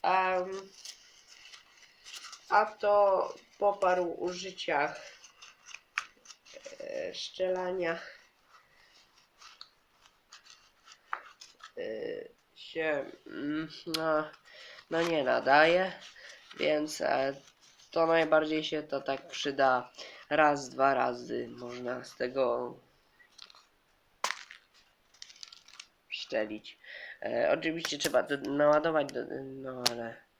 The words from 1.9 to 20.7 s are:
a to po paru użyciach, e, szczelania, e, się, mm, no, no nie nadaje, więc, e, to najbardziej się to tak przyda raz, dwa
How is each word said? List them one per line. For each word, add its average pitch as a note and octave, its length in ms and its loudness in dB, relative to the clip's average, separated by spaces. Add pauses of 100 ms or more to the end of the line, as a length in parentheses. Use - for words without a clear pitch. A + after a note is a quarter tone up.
a G#3 160 6
to G#3 680 4 (240)
po G3+ 160 4
paru F3+ 380 2
użyciach, F3 920 -2 (1800)
e, - 340 -8
szczelania, F#3 880 -2 (3750)
e, - 60 -8 (720)
się, D#3 500 -4 (200)
mm, D3+ 440 -6 (180)
no, D#3 420 0 (600)
no E3 120 0
nie E3 220 2
nadaje, D3 680 6 (680)
więc, D3+ 420 0
e, C3+ 320 2 (580)
to E3 160 4
najbardziej D#3 560 4
się D3+ 200 -4
to C#3 180 -4
tak - 260 -6
przyda C3+ 640 2 (380)
raz, D3 400 4
dwa C3+ 240 4